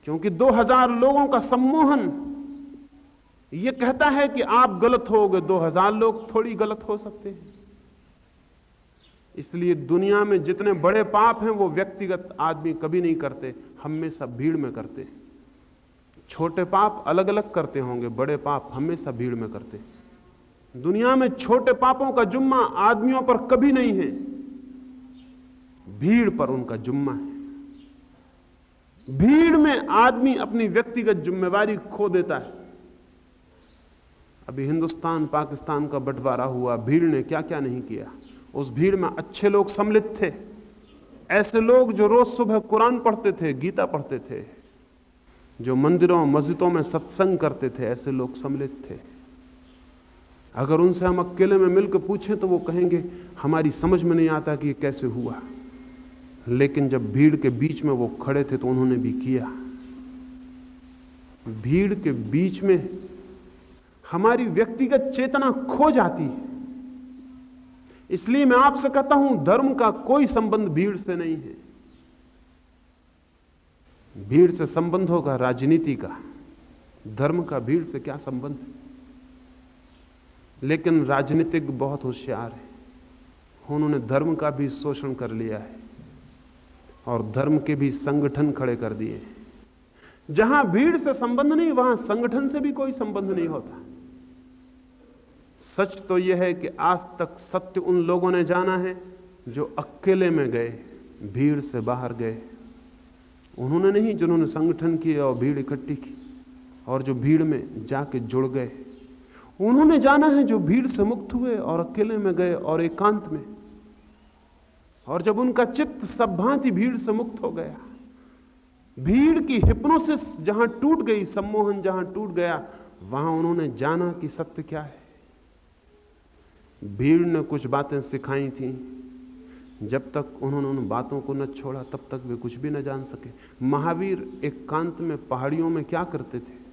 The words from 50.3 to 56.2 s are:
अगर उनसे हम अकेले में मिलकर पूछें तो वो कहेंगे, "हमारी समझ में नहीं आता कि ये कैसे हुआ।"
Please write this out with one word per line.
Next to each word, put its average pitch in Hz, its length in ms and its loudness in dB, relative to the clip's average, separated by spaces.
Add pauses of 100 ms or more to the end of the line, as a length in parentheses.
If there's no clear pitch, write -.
अगर 139 200 2
उनसे 175 300 4
हम 180 140 2
अकेले 180 380 4
में 190 100 6
मिलकर 190 320 4
पूछें 196 380 -4
तो 190 100 -2
वो 180 120 2
कहेंगे, 170 460 0 (360)
"हमारी 156 300 2
समझ 175 320 2
में 170 120 2
नहीं 160 140 4
आता 156 260 -2
कि 147 120 -4
ये 139 60 -2
कैसे 135 340 -4
हुआ।" 117 260 -6 (1120)